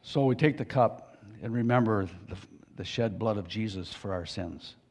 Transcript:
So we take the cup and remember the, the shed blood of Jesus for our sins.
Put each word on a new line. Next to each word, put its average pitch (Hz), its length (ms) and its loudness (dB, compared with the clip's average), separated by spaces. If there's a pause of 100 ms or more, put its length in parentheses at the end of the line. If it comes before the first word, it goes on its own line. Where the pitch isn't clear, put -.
So 139 240 2
we 127 80 4
take 151 240 4
the 123 60 -4
cup - 600 0 (160)
and 117 140 -6
remember 113 520 4 (220)
the, 90 80 -10 (400)
the 95 80 -8
shed 110 340 -2
blood 110 200 0
of 90 100 -8
Jesus 95 440 -6
for 98 200 -8
our 87 140 -4
sins. 82 480 -10 (160)